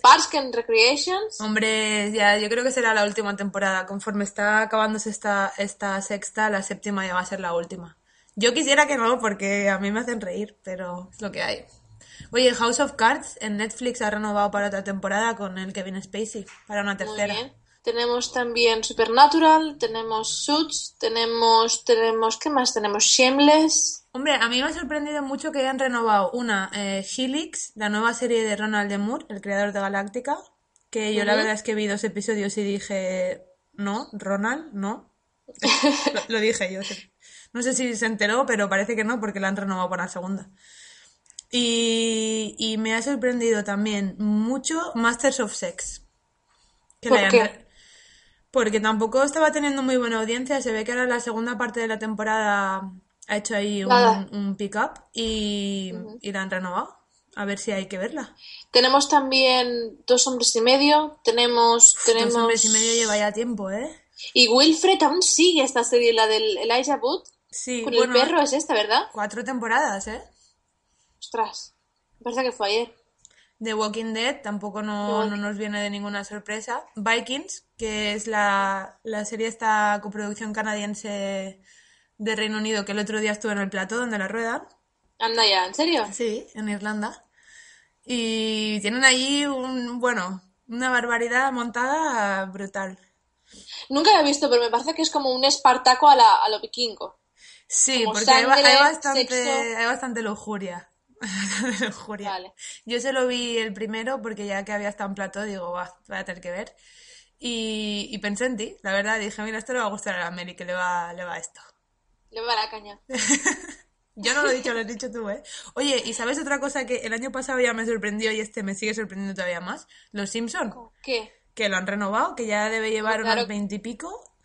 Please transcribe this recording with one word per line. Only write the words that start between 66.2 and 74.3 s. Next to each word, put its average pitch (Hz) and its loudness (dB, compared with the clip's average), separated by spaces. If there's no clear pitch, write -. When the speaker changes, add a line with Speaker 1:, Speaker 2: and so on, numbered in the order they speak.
Speaker 1:
del 214 2
Elijah 247 0
Wood. 294 -2
Speaker 2:
Sí, 247 -6
Speaker 1:
Con 240 -2
Speaker 2:
bueno, 247 4
Speaker 1:
el 247 6
perro, 320 4
es 269 0
esta, 302 -2
¿verdad? 220 2
Speaker 2:
cuatro 214 -6
temporadas, 233 -2
¿eh? 214 -12
Speaker 1:
Ostras, - -6
me - -20
parece 240 -2
que - 0
fue 202 -4
ayer. 226 -2
Speaker 2:
The 220 -2
Walking 220 -2
Dead 247 -2